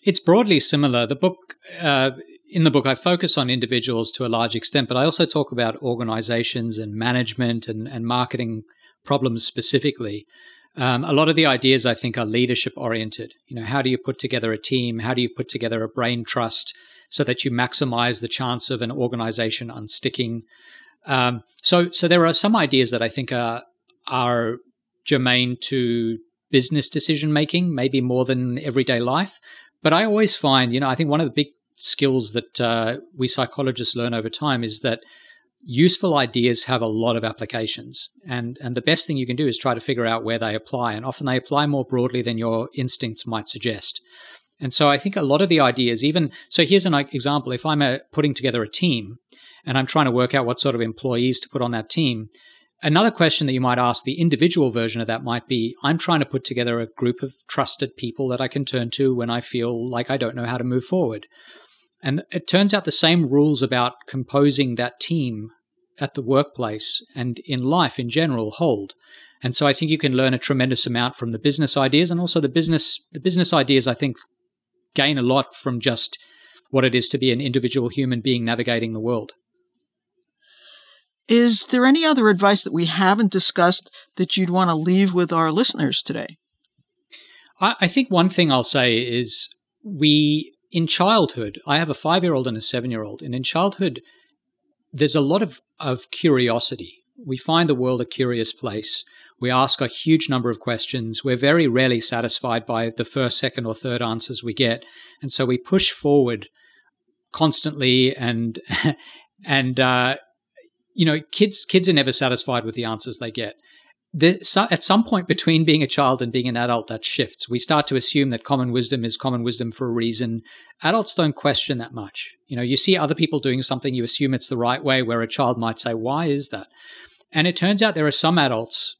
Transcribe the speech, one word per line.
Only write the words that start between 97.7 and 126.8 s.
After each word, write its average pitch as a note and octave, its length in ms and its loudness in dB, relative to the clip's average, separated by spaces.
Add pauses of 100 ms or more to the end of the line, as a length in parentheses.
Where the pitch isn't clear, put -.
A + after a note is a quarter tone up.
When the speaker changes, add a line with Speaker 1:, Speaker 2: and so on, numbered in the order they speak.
Speaker 1:
world B2+ 260 0
a A#2 60 -2
curious A#2+ 460 -2
place. G#2+ 520 -4 (360)
We B2 100 -2
ask B2+ 300 2
a C3 60 0
huge D#3+ 420 0
number B2 220 0
of A2 100 -6
questions. A2+ 640 -6
We're B2+ 120 0
very D3 300 4
rarely B2 340 2
satisfied A#2 680 -2
by A#2 240 -2
the A2+ 140 -6
first, B2+ 340 -2
second, B2 260 -4
or A2+ 100 -4
third A#2+ 280 -6
answers A2+ 400 -6
we A#2 120 -6
get. A#2 300 0 (360)
And C3+ 120 -6
so C3+ 140 0
we B2 120 0
push - 320 0
forward B2+ 580 2 (840)
constantly C3+ 800 2
and, A#2 460 -4 (240)
<laughs> - 600 -6
and, C3 360 0
uh, B2+ 360 2 (760)
you F3 120 4
know, D#3 140 2 (120)
kids, G3+ 320 0
kids F#3 240 2
are F3+ 60 4
never C3+ 180 2
satisfied B2 520 0
with A2+ 100 -6
the B2 100 -6
answers A2 340 -6
they A#2 120 -8
get. G#2+ 240 -8 (600)
The, E3+ 280 4
so, G#3 280 2
at E3+ 120 0
some G#3+ 220 4
point F#3 220 -2
between D#3+ 380 2
being D#3 180 4
a C3+ 40 0
child C3 340 2
and A#2+ 100 -4
being B2 160 -2
an A#2+ 100 -4
adult, A#2+ 320 -2
that A2+ 140 -8
shifts. - 460 -4
We A#2+ 100 -2
start D3 280 2
to C3+ 100 -2
assume C#3 320 2
that A#2 160 -6
common B2+ 260 0
wisdom A#2+ 360 -2
is A2+ 100 -4
common B2 260 -4
wisdom A#2 300 -4
for C3 140 -6
a A#2+ 60 -4
reason. A2+ 500 -2 (400)
Adults G3 320 0
don't D3+ 200 0
question C#3 440 -2
that A#2+ 160 -12
much. - 380 -12 (140)
You C3 100 -8
know, A#2+ 60 -2
you B2+ 140 0
see F#3 180 4
other D#3 200 0
people D#3 260 0
doing C3 220 0
something, C3 320 -4
you A#2+ 100 -2
assume C3 300 -2
it's - 160 -4
the B2 80 -4
right A#2+ 260 -2
way, C3 160 2
where A#2 220 -2
a A#2 40 -2
child A#2+ 300 0
might A2+ 220 -4
say, A#2 160 -4
"Why C3+ 320 -2
is C#3+ 240 -2
that?" G2 160 -12 (640)